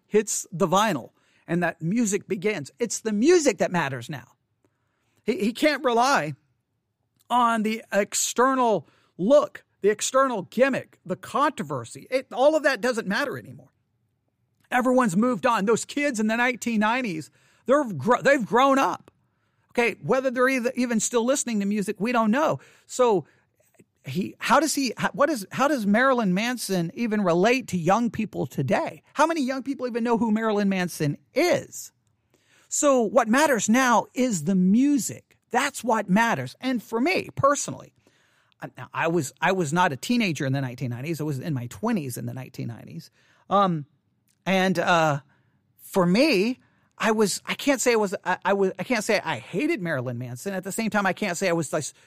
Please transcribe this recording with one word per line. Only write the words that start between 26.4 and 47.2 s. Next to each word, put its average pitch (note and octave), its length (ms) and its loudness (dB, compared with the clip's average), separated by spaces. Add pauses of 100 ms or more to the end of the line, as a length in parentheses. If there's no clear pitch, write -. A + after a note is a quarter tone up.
even G#3+ 280 -2
relate G3 480 2
to F#3 80 -4
young G3 320 2
people F3 380 -6
today? D3+ 560 -2 (100)
How D4+ 140 2
many E4 160 -2
young C4 200 -4
people C4 220 -8
even A#3 180 -4
know A#3+ 140 2
who A#3 140 0
Marilyn G#3 380 0
Manson F3+ 480 -2 (160)
is? C4+ 580 -2 (800)
So C#4 320 4
what A3+ 260 2
matters C4 400 2
now A#3+ 460 4
is A3+ 320 -2
the G3 100 0
music. G#3+ 800 0 (140)
That's C4+ 320 -2
what A3 260 -2
matters. F#3 520 0
And B3+ 200 -4
for A3+ 200 -4
me F4 340 -2
personally, - 580 -2 (680)
I, C#3+ 160 -14
now, B2+ 160 -16
I C#3 160 -2
was, E3 320 -2
I E3+ 100 2
was F3 220 -2
not F3+ 180 2
a B2+ 60 -8
teenager G3+ 480 -2
in C3+ 80 -2
the C#3 80 -2
nineteen B2+ 280 -8
nineties. C#3+ 320 -8
I D3+ 40 -4
was C#3+ 140 -4
in D3+ 140 -6
my A#2+ 140 -6
twenties D#3+ 500 -6
in B2 80 -10
the A#2 80 -8
nineteen B2+ 360 -12
nineties. D3+ 420 -16 (380)
Um, F3+ 360 0 (600)
and, F#3 340 0
uh, D#3+ 400 2 (640)
for F#3 240 0
me, A3+ 540 2 (380)
I G#3+ 140 0
was, G#3+ 340 0